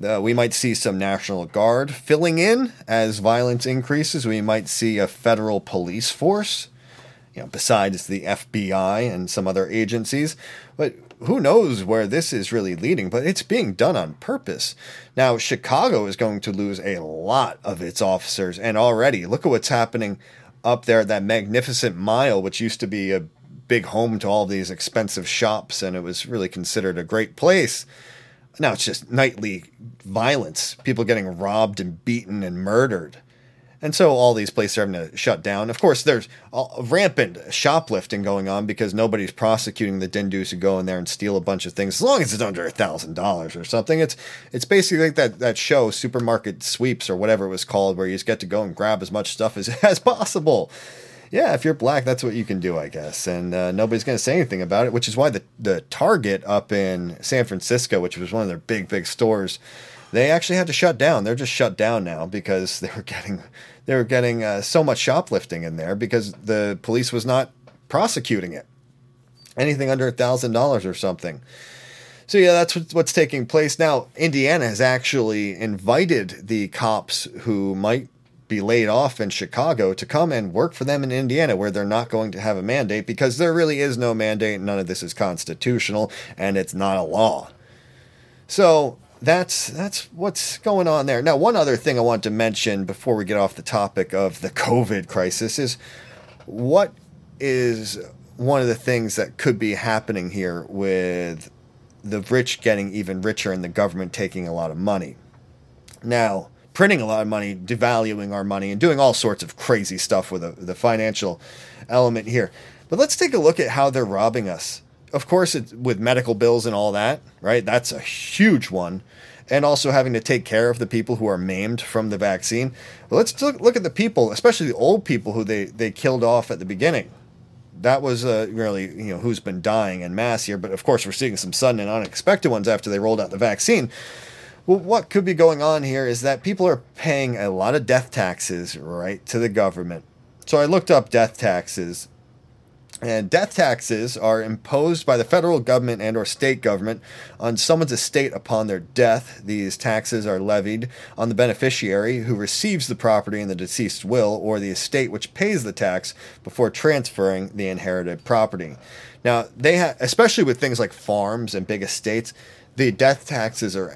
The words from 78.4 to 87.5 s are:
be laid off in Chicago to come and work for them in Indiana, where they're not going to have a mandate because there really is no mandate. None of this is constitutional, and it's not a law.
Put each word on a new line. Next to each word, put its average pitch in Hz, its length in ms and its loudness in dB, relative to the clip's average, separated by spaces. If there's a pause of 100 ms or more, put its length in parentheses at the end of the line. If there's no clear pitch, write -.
be 107 120 -2
laid 113 260 2
off 123 320 2
in 104 120 -4
Chicago 107 640 0
to - 100 -10
come 160 260 0
and 107 220 -2
work 101 220 0
for 131 100 -6
them 143 180 0
in 131 80 -4
Indiana, 131 460 2
where 101 140 0
they're 101 160 -2
not 110 240 0
going 110 200 -2
to 92 80 -10
have 104 200 -2
a 90 40 -6
mandate 107 440 -2
because 123 320 0
there 165 160 2
really 156 260 2
is 139 160 0
no 120 160 0
mandate. 107 480 0
None 101 180 -2
of 92 80 -2
this 90 160 -6
is 85 120 -10
constitutional, 104 960 -2 (240)
and 98 220 0
it's 92 160 -4
not 95 240 0
a 90 40 0
law. 90 460 0 (1000)